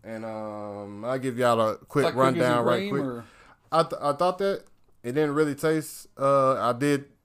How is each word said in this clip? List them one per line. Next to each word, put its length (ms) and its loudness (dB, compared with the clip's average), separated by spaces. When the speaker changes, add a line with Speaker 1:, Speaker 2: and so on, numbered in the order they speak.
Speaker 1:
And, 220 -12
um, 800 -10
I'll 140 -4
give 180 -6
y'all 240 2
a 160 0
quick 300 -2
Speaker 2:
Like 80 -2
cookies 260 4
and 0 -
Speaker 1:
rundown 240 2
right 140 2
Speaker 2:
cream, 120 -4
Speaker 1:
quick. 120 -2
Speaker 2:
or? 220 -6
Speaker 1:
I 120 4
th-, 180 -2
I 120 0
thought 260 0
that 260 -2
it 100 -6
didn't 220 0
really 220 2
taste, 500 -2
uh, 360 4
I 180 2
did 320 2